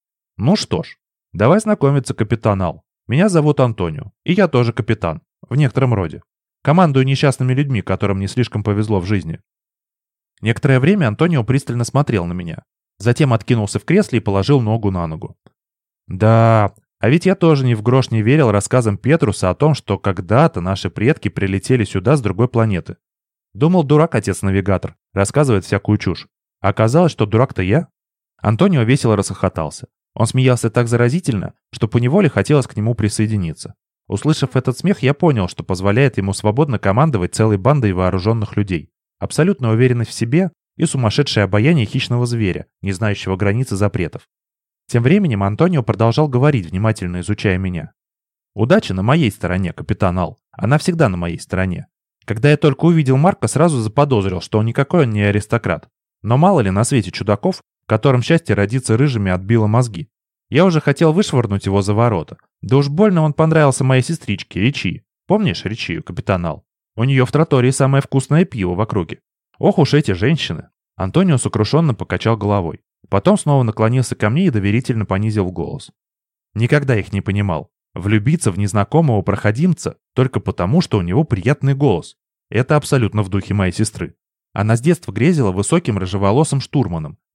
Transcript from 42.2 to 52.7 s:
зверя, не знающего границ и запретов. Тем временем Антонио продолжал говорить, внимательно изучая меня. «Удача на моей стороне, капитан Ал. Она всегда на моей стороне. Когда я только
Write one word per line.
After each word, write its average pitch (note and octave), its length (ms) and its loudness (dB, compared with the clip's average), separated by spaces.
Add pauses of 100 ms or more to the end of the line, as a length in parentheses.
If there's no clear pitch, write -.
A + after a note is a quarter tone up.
зверя, G#2+ 420 -4 (140)
не G2 100 -4
знающего F#2+ 440 -4
границ G#2 360 -2
и G#2 40 -4
запретов. F#2+ 520 -4 (600)
Тем A#2 160 0
временем C#3 400 2
Антонио C#3 400 0
продолжал A2+ 440 0
говорить, B2 420 0
внимательно F#2 520 -4
изучая G2 360 -2
меня. F#2 360 -6 (600)
«Удача B2 400 0
на F#2 80 -2
моей B2 300 2
стороне, F2+ 420 -4
капитан F2+ 460 -2
Ал. - 180 -6 (140)
Она C3 260 0
всегда D#3+ 320 0
на F2+ 80 -4
моей F2 220 -6
стороне. F2+ 480 -6 (380)
Когда A2 260 0
я D3+ 60 4
только D3 280 0